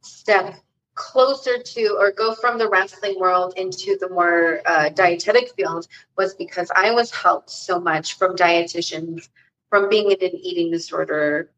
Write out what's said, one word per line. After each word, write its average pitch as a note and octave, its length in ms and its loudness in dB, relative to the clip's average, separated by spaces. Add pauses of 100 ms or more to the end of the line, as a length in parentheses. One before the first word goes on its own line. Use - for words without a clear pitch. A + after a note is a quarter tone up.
step F#3+ 540 0 (400)
closer C4 640 0
to, A3 380 -2
or G3+ 120 4
go A3 220 -2
from A#3 240 -2
the A3+ 100 0
wrestling G3 520 -2
world F3+ 360 2
into F#3+ 440 -4
the F3+ 100 -6
more, E3+ 560 2
uh, D#3 240 2
dietetic F#3 680 2
field E3+ 320 -4 (300)
was F#3+ 160 0
because F3 420 -8
I F#3+ 140 4
was A#3 220 2
helped - 400 0
so - 280 -4
much D#3+ 380 -4
from F#3 180 0
dietitians E3+ 920 -2 (400)
from G3+ 200 2
being G#3 200 2
in F#3+ 160 2
an F3 120 -4
eating F3 340 -2
disorder D#3 880 -4